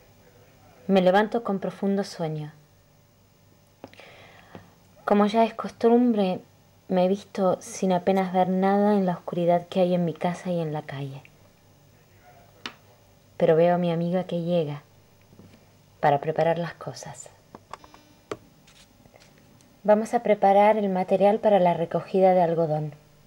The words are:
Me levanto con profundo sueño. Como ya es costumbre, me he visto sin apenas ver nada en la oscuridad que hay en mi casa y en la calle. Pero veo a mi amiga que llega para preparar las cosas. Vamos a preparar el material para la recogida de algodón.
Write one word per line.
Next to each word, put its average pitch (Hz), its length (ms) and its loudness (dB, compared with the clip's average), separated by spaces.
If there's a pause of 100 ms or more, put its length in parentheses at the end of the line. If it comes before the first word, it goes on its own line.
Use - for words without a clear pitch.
(880)
Me 190 120 4
levanto 208 420 2
con 196 160 -4
profundo 196 460 -4
sueño. 156 480 -10 (2500)
Como 208 180 4
ya 220 200 2
es 220 100 -4
costumbre, 220 880 0 (460)
me 185 180 2
he - 20 2
visto 190 540 -2
sin - 280 -4
apenas 185 440 0
ver 185 160 2
nada 196 480 2
en 190 80 0
la 180 60 0
oscuridad 170 560 -2
que 190 120 -2
hay 180 140 2
en 175 100 0
mi 165 80 -2
casa 180 380 -6
y 170 100 -2
en 156 140 -6
la 151 80 -6
calle. 139 400 -12 (2250)
Pero 165 180 2
veo 175 200 4
a - 20 0
mi 175 120 -2
amiga 170 340 -2
que 175 180 -8
llega 160 400 -4 (1160)
para 143 200 2
preparar 160 380 -2
las 165 160 -8
cosas. - 560 -16 (2500)
Vamos 214 280 2
a 240 100 0
preparar 208 540 4
el 208 140 -2
material 190 480 2
para 202 220 4
la 175 120 4
recogida 180 640 0
de 180 80 4
algodón. 156 520 -2 (320)